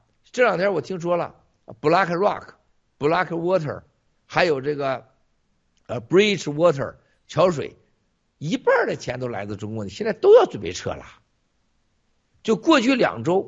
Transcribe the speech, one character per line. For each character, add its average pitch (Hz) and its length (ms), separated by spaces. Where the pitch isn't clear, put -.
这 247 120
两 190 160
天 196 120
我 160 100
听 180 200
说 175 160
了， 160 200
Black 170 300
Rock、 180 380
Black 165 300
Water， 165 520
还 170 180
有 143 160
这 143 140
个， 135 320
呃， 117 120
Bridge 190 440
Water， 151 540
桥 175 220
水， 147 260
一 170 200
半 480 180
儿 466 100
的 185 100
钱 127 240
都 127 80
来 104 200
自 104 80
中 104 180
国， 110 100
你 98 60
现 208 160
在 214 80
都 403 220
要 466 100
准 - 160
备 82 100
撤 - 200
了。 - 120
就 185 140
过 311 240
去 254 160
两 113 300
周， 180 220